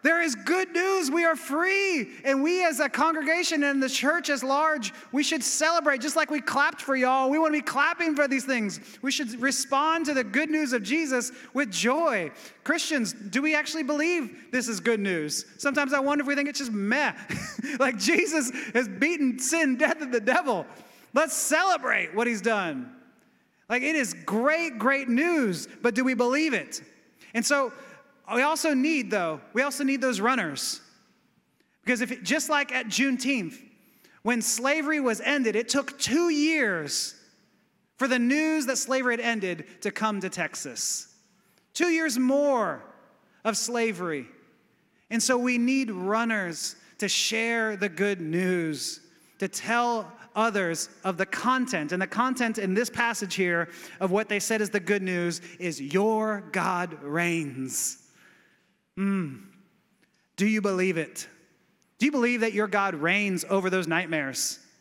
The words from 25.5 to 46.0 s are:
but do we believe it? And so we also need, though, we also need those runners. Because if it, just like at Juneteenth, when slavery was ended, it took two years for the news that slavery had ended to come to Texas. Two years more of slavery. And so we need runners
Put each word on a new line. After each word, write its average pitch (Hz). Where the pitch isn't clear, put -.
but 240
do 254
we 254
believe 254
it? 160
And 233
so 277
we 240
also 311
need, 269
though, 170
we 240
also 277
need 269
those 247
runners. 196
Because 247
if 240
it, 254
just 247
like 285
at 254
Juneteenth, 247
when 233
slavery 294
was 247
ended, 254
it 233
took 277
two 339
years 285
for 262
the 254
news 302
that 254
slavery 247
had 226
ended 196
to 202
come 208
to 190
Texas. -
Two 359
years 320
more 254
of 214
slavery. 180
And 220
so 254
we 247
need 254
runners 196